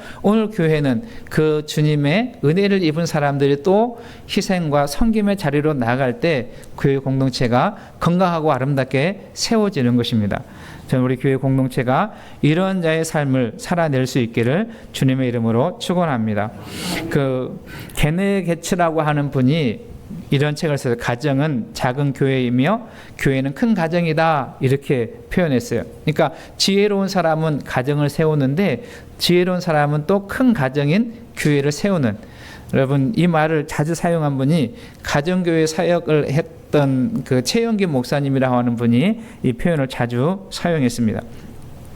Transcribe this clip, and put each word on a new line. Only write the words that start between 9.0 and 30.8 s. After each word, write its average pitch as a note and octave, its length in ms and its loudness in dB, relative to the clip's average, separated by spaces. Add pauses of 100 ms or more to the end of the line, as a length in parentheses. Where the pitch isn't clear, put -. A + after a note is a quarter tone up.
세워지는 G3 600 0
것입니다. A2+ 460 0 (460)
저는 B2+ 160 2
우리 B2+ 120 0
교회 C3+ 200 0
공동체가 C3+ 760 0 (300)
이런 F#3 400 2
자의 D#3+ 220 0
삶을 C3 540 0
살아낼 D3+ 500 0
수 C#3+ 100 0
있기를 B2+ 520 0 (200)
주님의 C3 380 2
이름으로 A#2+ 500 0
축원합니다. A2+ 720 0 (600)
그 C3+ 540 -2 (300)
게네게츠라고 E3+ 1080 0
하는 D3 280 0
분이 C3 600 0 (380)
이런 D3+ 240 2
책을 D3 220 -2
써서 B2 200 0
"가정은 B2+ 760 -2
작은 C3+ 400 -2
교회이며 C3 720 0 (320)
교회는 C3+ 360 0
큰 A3+ 180 2
가정이다." E3 880 0
이렇게 C3 540 0 (160)
표현했어요. B2+ 540 0 (200)
그러니까 D3+ 280 0 (260)
지혜로운 G3 500 2
사람은 D#3+ 560 0
가정을 C#3+ 460 0
세우는데 D3+ 720 0 (320)
지혜로운 F3+ 460 2
사람은 D3+ 440 2
또 G3 200 0
큰 B3+ 260 2
가정인 C#3+ 600 0 (220)